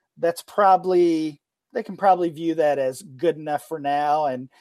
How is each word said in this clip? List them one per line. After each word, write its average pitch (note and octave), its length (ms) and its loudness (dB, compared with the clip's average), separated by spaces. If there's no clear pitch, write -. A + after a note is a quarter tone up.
that's E3+ 240 -4
probably, F3 1000 2
they A#3 100 -6
can G#3 140 -12
probably F3+ 320 2
view D#3+ 280 -4
that D3 220 2
as C3 220 -2
good D3+ 380 -4
enough D3+ 280 -8
for D#3+ 120 -8
now, D3 480 0
and, C3 240 -6